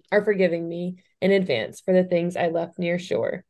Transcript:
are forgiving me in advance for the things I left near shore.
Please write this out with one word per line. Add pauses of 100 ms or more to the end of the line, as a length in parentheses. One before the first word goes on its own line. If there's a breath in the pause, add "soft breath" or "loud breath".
(120)
are
forgiving
me (260 loud breath)
in
advance
for
the
things
I
left
near
shore.